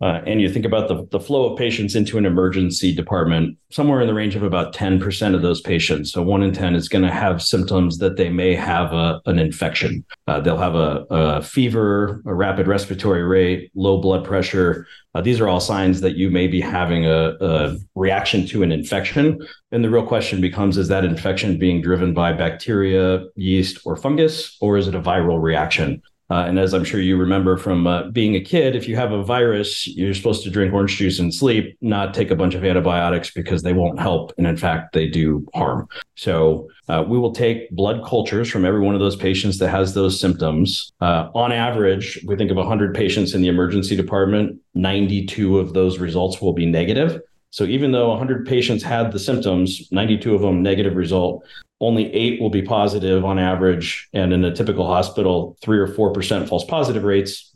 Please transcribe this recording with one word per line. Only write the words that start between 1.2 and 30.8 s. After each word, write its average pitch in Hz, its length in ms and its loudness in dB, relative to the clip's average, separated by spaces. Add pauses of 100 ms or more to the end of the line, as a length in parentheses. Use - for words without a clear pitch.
flow 131 320 0
of - 60 -8
patients 113 360 -2
into 107 220 0
an 104 80 2
emergency 90 720 2
department, 82 640 0 (120)
somewhere 143 300 2
in 120 60 2
the 107 80 0
range 107 220 -2
of 101 60 -4
about 90 300 -2
ten 95 260 0
percent 98 360 0
of 82 80 2
those 85 180 0
patients, 80 520 -2
so 87 100 -2
one 98 200 2
in 92 100 2
ten 87 220 0
is 82 140 -2
gonna 92 240 2
have 90 300 0
symptoms 90 560 0
that 95 180 0
they 87 140 0
may 90 240 2
have 85 400 -2
a, 82 320 0
an 87 120 2
infection. - 640 -2 (240)
Uh, 76 140 0
they'll 80 160 0
have 85 180 0
a, 76 360 0
a 78 320 0
fever, 107 840 0
a 98 80 -6
rapid 95 340 0
respiratory 98 560 0
rate, 90 520 2
low 95 260 2
blood 92 240 2
pressure. 92 640 0 (280)
Uh, 85 60 -4
these 113 180 2
are 110 80 2
all 90 140 2
signs 95 400 0
that 90 160 0
you 92 140 0
may 90 160 2
be 87 140 0
having 85 440 0
a, 80 360 2
a 80 360 0 (180)
reaction 95 520 0
to 101 160 -2
an 85 100 2
infection. 143 680 0 (340)
And 120 120 0
the 110 60 0
real 113 160 2
question 104 340 0
becomes, 92 380 0
is 87 100 0
that 95 160 2
infection 92 540 -2
being 87 240 2
driven 87 320 0
by 85 180 2
bacteria, 92 1000 0
yeast, 92 500 0
or 82 100 -4
fungus, 156 680 0
or 104 160 2
is 95 100 0
it 92 60 -2
a 87 80 -4
viral 87 380 0
reaction? 78 640 0 (260)
Uh, 87 200 0
and 92 100 0
as 95 160 2
I'm 92 80 0
sure 98 180 -2
you 92 160 2
remember 92 400 2
from, 87 300 0
uh, 87 240 -2
being 107 240 2
a 92 60 0
kid, 175 340 2
if 110 140 -6
you 113 80 -4
have 120 160 0
a 101 100 -2
virus, 113 640 0
you're 95 260 -2
supposed 107 300 -2
to 98 80 -8
drink 95 240 2
orange 98 220 0